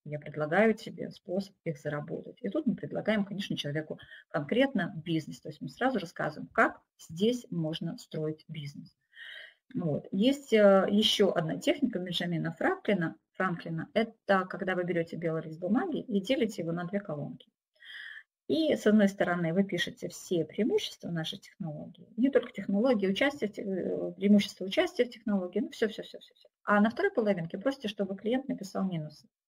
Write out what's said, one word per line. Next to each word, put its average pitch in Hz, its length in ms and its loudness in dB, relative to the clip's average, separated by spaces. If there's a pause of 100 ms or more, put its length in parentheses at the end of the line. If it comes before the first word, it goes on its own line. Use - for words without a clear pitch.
Я 147 160 -8
предлагаю 160 540 2
тебе - 380 -10
способ 190 420 -6 (100)
их 160 160 -4
заработать». 151 600 -8
И 202 80 -4
тут 311 160 -4
мы 185 100 2
предлагаем, 196 480 -2
конечно, 190 320 -6
человеку 156 420 -6 (320)
конкретно 208 600 0 (140)
бизнес. 160 340 -4
То - 100 -14
есть - 120 -18
мы 160 80 -8
сразу 254 300 0
рассказываем, - 520 -8
как 269 280 2 (180)
здесь 220 520 -2
можно 165 480 -4
строить 156 500 -8
бизнес. 147 480 -14 (800)
Вот. 160 380 -2
Есть, 254 420 2
э, 196 360 8
ещё 202 440 4
одна 165 240 0
техника 277 420 0
Бенджамина 175 580 -2
Франклина. 208 580 0 (180)
Франклина. 170 600 -4
Это 196 520 2
когда 185 300 -4
вы 180 80 0
берёте 170 320 -2
белый 160 280 -2
лист 160 160 -12
бумаги 240 400 0
и 202 200 -2
делите 233 420 -2
его 165 100 -4
на 175 140 -4
две 202 140 -4
колонки. - 480 -10 (1000)
И 294 280 2
с - 100 -10
одной 208 220 8
стороны 175 460 0
вы 196 100 4
пишете 175 440 -4
все 170 360 -2
преимущества - 680 -2
нашей 165 280 -4
технологии, 160 680 -12 (120)
не 262 120 4
только - 220 2
технологии, 202 560 2
участие 269 420 0
в - 40 -12
те-, - 80 -8
э, 180 500 -4
преимущества 196 540 4
участия 311 400 0
в 247 40 -16
технологии, 196 500 -2
ну 311 100 -2
всё, - 180 -2
всё, - 140 -10
всё, - 180 -16
всё, - 140 -20
всё. - 140 -20 (160)
А 208 160 4
на 214 100 6
второй 359 220 0
половинке 196 460 0
просите, 269 300 -2
чтобы 196 280 -4
клиент 226 320 -2
написал 196 380 -4
минусы, 156 400 -8 (220)